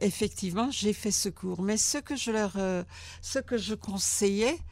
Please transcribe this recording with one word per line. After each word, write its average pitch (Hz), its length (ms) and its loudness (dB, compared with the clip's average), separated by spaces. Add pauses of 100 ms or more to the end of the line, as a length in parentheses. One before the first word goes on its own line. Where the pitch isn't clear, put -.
effectivement, 202 720 0
j'ai 208 220 2
fait 208 180 -2
ce - 180 2
cours. 180 320 -4
Mais 208 160 2
ce 294 220 2
que 285 160 -4
je 240 160 -2
leur, 214 240 2
euh, 185 280 0 (380)
ce - 160 -4
que 247 220 -2
je 202 160 -2
conseillais, 208 840 2 (140)